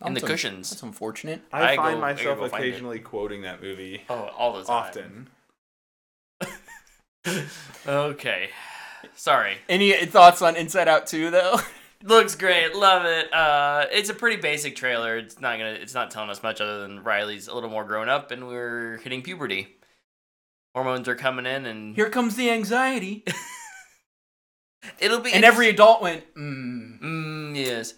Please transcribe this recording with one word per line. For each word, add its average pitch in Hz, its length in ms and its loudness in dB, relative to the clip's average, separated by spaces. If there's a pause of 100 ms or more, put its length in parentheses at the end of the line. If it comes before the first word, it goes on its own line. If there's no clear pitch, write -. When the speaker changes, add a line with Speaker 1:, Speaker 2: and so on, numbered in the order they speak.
Speaker 1:
In 135 80 -6
the 131 60 -4
Speaker 2:
that's - 40 -4
un-, 135 60 -4
Speaker 1:
cushions. 101 400 -6
Speaker 2:
that's - 140 -14
unfortunate. 113 580 -12 (100)
Speaker 3:
I 151 220 0
Speaker 1:
I - 20 0
Speaker 3:
find 160 240 -2
Speaker 1:
go, 147 60 -2
I 143 80 -2
Speaker 3:
myself 135 260 -4
Speaker 1:
go 127 80 -6
find 110 160 -6
it. 127 40 -4
Speaker 3:
occasionally 120 320 -10
quoting 104 420 -10
that 92 200 -14
movie. 95 480 -14
Speaker 1:
Oh, 113 280 -8
all 120 160 0
the 95 100 -10
time. 117 140 -2
Speaker 3:
Often. 101 500 -10 (1120)
Speaker 1:
<laughs> 880 1000 -12 (460)
Okay. 139 640 -4 (680)
Sorry. 208 420 2 (100)
Speaker 2:
Any 196 240 4 (140)
thoughts 175 360 10
on 165 140 4
Inside 165 320 0
Out 156 200 4
Two, 160 220 -4
though? 180 300 2 (220)
<laughs> - 220 -20
Speaker 1:
Looks 208 320 6
great. 175 400 2
Love 190 300 6
it. 165 280 0
Uh, 147 580 2
it's 202 180 0
a 220 40 -6
pretty 220 260 -2
basic 147 380 -4
trailer. 117 400 -2
It's 110 240 -12
not 120 160 -2
gonna, 110 140 -6
it's 107 220 -12
not 120 180 -4
telling 107 180 -10
us 101 120 -12
much 110 200 -6
other 104 200 -6
than 98 220 -14
Riley's 104 460 -4
a - 40 -12
little 113 160 -8
more 110 140 -6
grown 107 240 -6
up 143 240 -2
and 127 160 -12
we're 117 500 -8
hitting 127 260 -10
puberty. 110 520 -8 (1000)
Hormones 127 360 -4
are 120 60 -2
coming 127 300 -4
in 135 200 -6
and 107 300 -12
Speaker 2:
Here 214 140 0
comes 233 280 -2
the 247 120 0
anxiety. 226 800 -4
Speaker 1:
<laughs> - 1700 -18
It'll 220 200 2
be 240 140 -2
Speaker 2:
And 196 100 8
every 233 240 10
Speaker 1:
interest- 202 140 4
Speaker 2:
adult 226 200 10
went, 165 340 -6
"Mm." 123 640 -10
Speaker 1:
Mm, 156 560 -8
yes. 120 400 -4